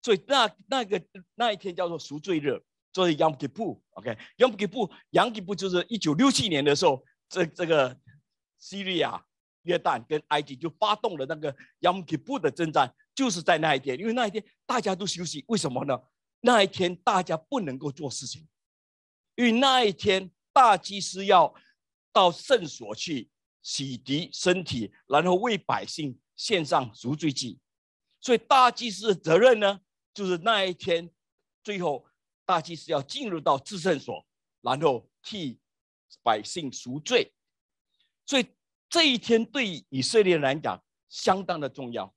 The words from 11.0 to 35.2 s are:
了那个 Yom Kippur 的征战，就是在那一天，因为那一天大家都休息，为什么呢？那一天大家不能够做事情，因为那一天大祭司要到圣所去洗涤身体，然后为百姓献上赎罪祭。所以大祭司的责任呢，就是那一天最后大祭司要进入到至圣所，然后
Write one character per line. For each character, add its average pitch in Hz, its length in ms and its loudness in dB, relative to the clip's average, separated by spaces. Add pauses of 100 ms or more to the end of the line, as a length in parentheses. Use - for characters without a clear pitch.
了 135 80 -4
那 151 120 -6
个 151 180 -8 (240)
Yom 180 260 0
Kippur 165 320 -6
的 156 140 -2
征 165 180 -4
战， 139 240 0 (220)
就 262 140 0
是 175 120 -6
在 165 180 2
那 156 180 2
一 - 20 -2
天， 131 180 -6
因 185 80 -8
为 226 60 -2
那 240 160 0
一 - 20 -4
天 202 140 -10 (220)
大 240 160 -2
家 190 120 -2
都 185 140 -6
休 165 160 -6
息， 151 240 -10
为 226 100 0
什 156 140 -2
么 123 140 -6
呢？ 135 120 -2 (440)
那 233 200 6
一 247 60 4
天 180 300 -2
大 196 260 0
家 165 140 -4
不 254 240 -6
能 131 180 -6
够 143 100 -6
做 135 220 -10
事 - 160 -12
情， 160 180 -14 (880)
因 247 100 0
为 226 80 4
那 254 320 4
一 196 80 2
天 190 360 0 (220)
大 240 240 8
祭 196 240 -8
司 190 260 -8
要 180 300 6 (560)
到 185 180 6
圣 196 380 0
所 107 260 -12
去 135 380 -8 (300)
洗 135 360 -8
涤 143 400 -6
身 180 280 0
体， 113 260 -6 (160)
然 143 160 2
后 180 120 2
为 214 220 0
百 104 280 -4
姓 131 340 -10 (160)
献 170 300 -2
上 131 280 0
赎 131 220 -6
罪 156 160 -2
祭。 127 260 -8 (600)
所 247 160 2
以 - 20 2
大 254 320 6
祭 233 220 -8
司 196 160 -6
的 196 80 2
责 160 220 2
任 240 240 8
呢， 196 180 0 (340)
就 202 120 -6
是 180 140 0
那 202 240 0
一 185 100 -2
天 170 360 -2 (540)
最 202 160 -6
后 151 260 -4 (400)
大 180 160 0
祭 170 140 -12
司 - 160 -10
要 147 100 0
进 262 280 -8
入 165 100 -6
到 151 180 2
至 190 220 -10
圣 160 200 0
所， 95 260 -12 (360)
然 127 200 -2
后 131 280 0 (120)